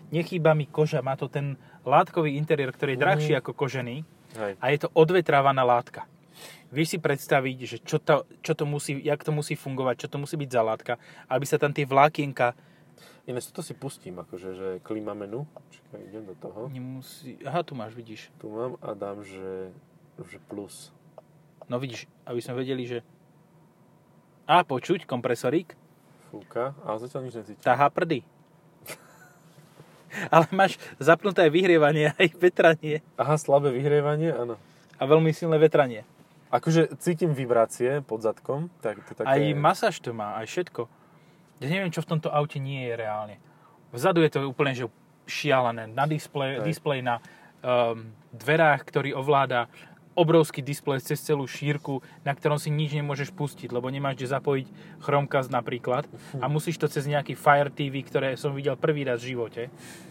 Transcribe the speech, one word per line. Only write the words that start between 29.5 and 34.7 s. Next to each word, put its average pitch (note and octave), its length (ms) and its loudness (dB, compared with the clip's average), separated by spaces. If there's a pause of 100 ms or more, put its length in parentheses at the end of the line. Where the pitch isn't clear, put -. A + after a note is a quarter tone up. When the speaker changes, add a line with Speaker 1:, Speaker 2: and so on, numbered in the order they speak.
Speaker 1:
Ale D#3+ 240 6
máš F#3+ 240 2 (220)
zapnuté E3+ 500 4
aj D3 60 6
vyhrievanie, D#3 600 6
aj F#3+ 220 4
vetranie. D#3+ 640 4 (160)
Speaker 2:
Aha, C#3 200 2
slabé C#3+ 360 4
vyhrievanie, D3 580 0
áno. A#2+ 300 -4 (360)